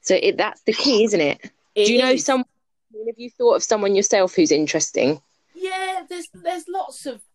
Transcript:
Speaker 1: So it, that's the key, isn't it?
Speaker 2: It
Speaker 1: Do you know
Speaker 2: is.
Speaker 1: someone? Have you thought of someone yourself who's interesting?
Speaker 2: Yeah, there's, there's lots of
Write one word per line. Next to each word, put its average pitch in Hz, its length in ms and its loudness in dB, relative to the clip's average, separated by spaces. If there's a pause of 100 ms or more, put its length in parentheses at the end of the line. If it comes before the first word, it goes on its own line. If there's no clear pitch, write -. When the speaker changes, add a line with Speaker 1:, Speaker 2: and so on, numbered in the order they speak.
Speaker 1:
So - 140 2
it, 185 200 0
that's 202 280 -6
the 220 100 0
key, 233 320 2
isn't 202 160 0
it? 143 180 0 (360)
Speaker 2:
It 208 100 2
Speaker 1:
Do 220 80 2
you 247 80 4
know 254 100 2
Speaker 2:
is. 269 140 0
Speaker 1:
someone? 262 200 0 (640)
Have 226 120 -10
you 240 100 -14
thought 240 260 2
of - 80 0
someone 202 320 0
yourself 190 400 2
who's 160 160 4
interesting? 151 720 0 (340)
Speaker 2:
Yeah, 370 540 -6
there's, 359 240 -12
there's 349 340 -8
lots - 380 -8
of 233 160 -10 (140)